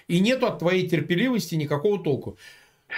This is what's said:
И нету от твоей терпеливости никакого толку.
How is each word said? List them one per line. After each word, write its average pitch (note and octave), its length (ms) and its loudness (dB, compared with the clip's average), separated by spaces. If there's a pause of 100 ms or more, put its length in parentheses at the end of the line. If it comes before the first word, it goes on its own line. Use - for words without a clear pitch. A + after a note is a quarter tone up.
И E3+ 120 2
нету A#3+ 280 2
от F#3 100 -4
твоей F3+ 320 0
терпеливости F3+ 640 0
никакого D#3 500 0
толку. A#2+ 340 -4 (600)